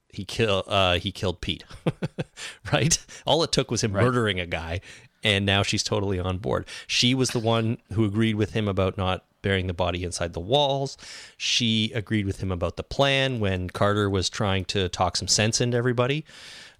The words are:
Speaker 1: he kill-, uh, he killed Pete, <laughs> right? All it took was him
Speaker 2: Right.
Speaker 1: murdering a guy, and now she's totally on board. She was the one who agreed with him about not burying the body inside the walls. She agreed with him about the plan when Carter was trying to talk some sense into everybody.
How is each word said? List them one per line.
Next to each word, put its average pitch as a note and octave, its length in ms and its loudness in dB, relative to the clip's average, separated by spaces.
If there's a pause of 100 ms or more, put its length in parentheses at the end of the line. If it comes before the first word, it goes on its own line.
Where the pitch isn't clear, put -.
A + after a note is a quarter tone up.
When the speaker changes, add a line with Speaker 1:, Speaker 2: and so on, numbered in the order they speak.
Speaker 1:
he - 140 -10
kill-, G2 440 0
uh, F#2 320 4
he F#2 120 -6
killed F2+ 300 -4
Pete, - 240 -6 (200)
<laughs> - 880 -8
right? D3 240 2 (280)
All D3+ 180 4
it - 80 -2
took - 200 0
was A#2 120 -2
him G#2+ 100 0
Speaker 2:
Right. G2+ 120 4
Speaker 1:
murdering A2+ 340 2
a F2 60 -4
guy, E2+ 360 -4 (420)
and G2+ 220 4
now G2 180 6
she's - 200 -2
totally G2+ 360 -2
on F#2 180 -2
board. F2 280 -2 (220)
She - 260 2
was C3 180 2
the B2 80 -2
one A2+ 380 2 (160)
who A2 120 2
agreed A2 300 2
with G#2 180 0
him G#2+ 140 0
about F#2+ 300 0
not F#2 280 -2 (160)
burying F#2+ 260 0
the F2+ 60 -2
body F2+ 300 -2
inside F2 300 -4
the E2 60 -8
walls. C3+ 580 -2 (400)
She A2 560 2
agreed G#2+ 320 0
with G2 160 -4
him F#2+ 100 -2
about F2 260 -2
the - 60 -6
plan C3+ 560 2
when F#2 300 -2
Carter G#2 400 2
was F#2+ 200 0
trying F#2+ 360 -2
to G2 240 -2
talk - 280 0
some F#2+ 100 -6
sense A2 320 2
into A#2+ 180 2
everybody. B2 460 0 (560)